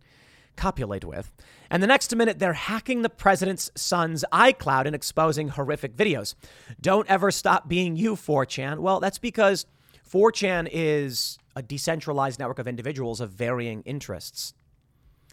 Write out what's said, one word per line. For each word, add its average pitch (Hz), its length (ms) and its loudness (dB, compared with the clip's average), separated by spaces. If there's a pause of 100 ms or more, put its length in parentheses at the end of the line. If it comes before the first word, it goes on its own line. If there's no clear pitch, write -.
(560)
"copulate 107 480 -4
with. - 280 -10 (380)
And 180 140 2
the 202 40 4
next 262 280 2
minute, 226 240 2
they're 180 140 0
hacking 226 480 -4
the 226 80 0
president's 190 640 0
son's 165 560 -2
iCloud 165 540 4
and 151 100 -2
exposing 151 540 0
horrific 139 460 -4
videos. 139 400 0 (440)
Don't 196 300 2
ever 196 220 4
stop 180 360 2
being 175 280 0
you, 214 200 0
four 147 300 0
chan." 143 360 -8
Well, 185 180 2
that's 196 200 -2
because 202 460 2 (380)
four 208 280 4
chan 180 400 0
is 147 640 -2 (180)
a 139 60 -8
decentralized 139 800 -4
network 127 200 -6
of 117 80 -8
individuals 123 520 -6
of 113 120 -8
varying 117 500 -4
interests. - 720 -10 (800)